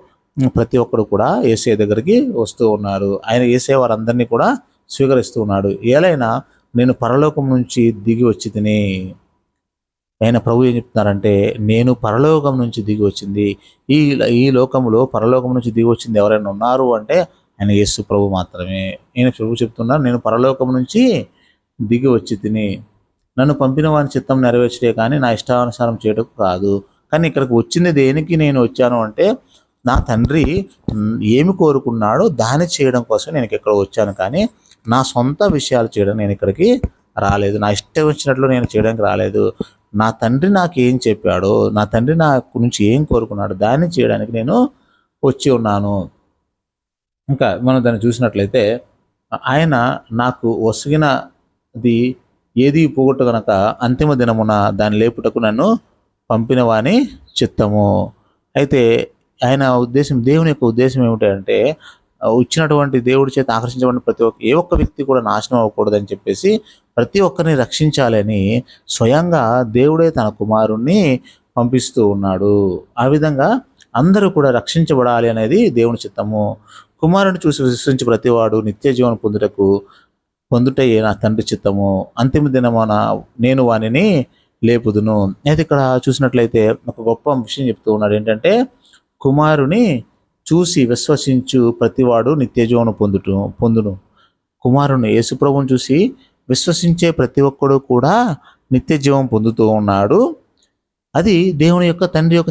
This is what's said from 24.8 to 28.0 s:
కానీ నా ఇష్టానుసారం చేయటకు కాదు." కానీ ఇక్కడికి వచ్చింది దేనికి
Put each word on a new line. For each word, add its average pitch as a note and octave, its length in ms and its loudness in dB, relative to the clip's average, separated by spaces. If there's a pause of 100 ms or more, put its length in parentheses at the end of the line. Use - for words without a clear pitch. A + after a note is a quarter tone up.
కానీ A#2+ 260 -2
నా B2 120 0
ఇష్టానుసారం A#2+ 640 -2 (100)
చేయటకు G#2+ 320 -4
కాదు." G2 440 -2 (280)
కానీ D#3+ 160 0
ఇక్కడికి C3+ 260 -2
వచ్చింది E3 380 0
దేనికి D3+ 440 0